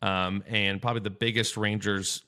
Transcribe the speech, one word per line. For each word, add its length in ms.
Um, 460
and 340
probably 220
the 80
biggest 460
Rangers 720